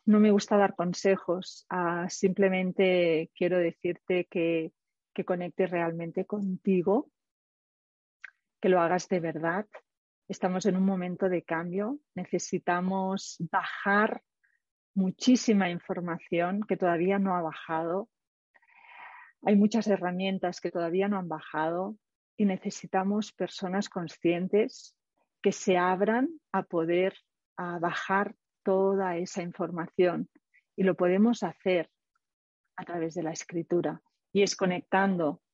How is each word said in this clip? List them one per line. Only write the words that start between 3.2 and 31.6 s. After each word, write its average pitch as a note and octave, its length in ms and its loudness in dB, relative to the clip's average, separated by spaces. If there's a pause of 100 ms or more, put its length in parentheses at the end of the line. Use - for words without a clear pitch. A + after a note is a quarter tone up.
quiero F3+ 220 0
decirte F3 720 -2
que, E3 420 -2 (420)
que F#3 100 -4
conectes F3 460 -2
realmente E3+ 540 -4
contigo, G3 840 0 (1500)
que - 80 0
lo F3+ 120 6
hagas E3+ 280 0
de F3+ 120 0
verdad. E3 460 -2 (640)
Estamos F#3 380 -2
en F#3 100 2
un F#3+ 80 2
momento F#3 440 0
de F3 140 0
cambio, F3+ 560 -4 (160)
necesitamos F#3 1200 -4 (140)
bajar - 720 0 (720)
muchísima F#3+ 760 2
información F3 960 -4
que F#3 100 -2
todavía F3+ 420 2
no F#3+ 180 0
ha F3 60 -2
bajado. E3 640 -4 (1400)
Hay G#3 120 4
muchas G#3 320 4
herramientas F#3 720 -2
que E3+ 100 -6
todavía F3 380 0
no G3+ 100 0
han F3+ 100 -6
bajado E3 680 -4 (400)
y G#3+ 80 2
necesitamos G3 880 -2
personas F#3+ 560 -6
conscientes F3+ 1080 -2 (480)
que G3 100 2
se F#3 240 0
abran G3+ 520 2 (240)
a F#3+ 100 0
poder, F3 520 0 (420)
a F3 220 -8
bajar F#3+ 560 -2 (280)
toda F#3+ 540 2
esa F#3 260 -6
información. E3+ 840 -2 (480)
Y F#3+ 80 0
lo F#3 100 4
podemos G3 480 4
hacer F3 480 -2 (840)